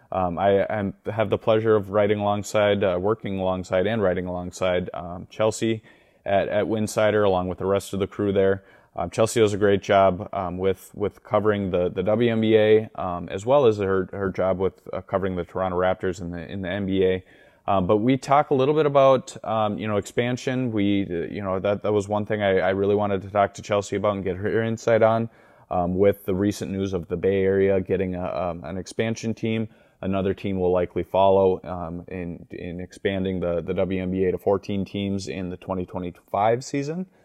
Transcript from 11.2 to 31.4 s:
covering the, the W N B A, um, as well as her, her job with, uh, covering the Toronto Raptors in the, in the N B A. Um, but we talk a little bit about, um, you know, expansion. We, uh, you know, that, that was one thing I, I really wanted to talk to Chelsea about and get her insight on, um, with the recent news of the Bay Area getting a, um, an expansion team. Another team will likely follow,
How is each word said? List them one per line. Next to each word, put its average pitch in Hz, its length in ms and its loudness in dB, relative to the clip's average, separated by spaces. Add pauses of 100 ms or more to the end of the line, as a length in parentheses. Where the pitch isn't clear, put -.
covering 101 460 0
the, 90 200 0
the 95 140 -6
W 113 280 2
N 110 100 0
B 110 140 4
A, 107 400 6
um, 90 340 -6
as 98 160 -8
well 131 220 4
as 107 100 4
her, 95 340 0
her 98 200 -4
job 92 260 0
with, 92 240 -4 (100)
uh, 95 100 -6
covering 92 340 -4
the 87 80 -4
Toronto 90 340 -4
Raptors 92 440 -2
in 87 100 -8
the, 85 200 -10
in 98 100 -8
the 87 80 -6
N 98 180 -4
B 95 160 2
A. 92 200 0 (440)
Um, 98 180 2
but 107 120 4
we 127 200 2
talk 143 320 2
a 147 60 0
little 135 180 2
bit 151 140 2
about, 135 560 2
um, 107 340 -2
you 101 100 -6
know, 104 100 0
expansion. 123 720 -2
We, 101 320 2
uh, 85 280 -6
you 101 120 -6
know, 95 160 -2
that, 101 240 0
that 101 80 0
was 101 160 2
one 104 180 -2
thing 104 160 -2
I, 95 180 4
I 90 100 2
really 98 260 2
wanted 101 280 0
to 95 60 -14
talk 101 260 2
to 95 60 -14
Chelsea 101 360 -2
about 104 180 0
and 92 80 -6
get 90 140 -4
her 104 260 -2
insight 113 400 0
on, 113 260 2 (420)
um, 90 220 0
with 98 320 2
the 98 80 -2
recent 98 380 -2
news 98 220 -4
of 85 160 -6
the 90 60 -6
Bay 95 280 0
Area 98 360 2
getting 92 360 -2
a, 90 80 -6
um, 87 400 -6
an 87 120 -10
expansion 113 600 -6
team. 113 320 -4 (340)
Another 95 320 -2
team 95 260 -6
will 90 120 2
likely 90 320 0
follow, 95 600 4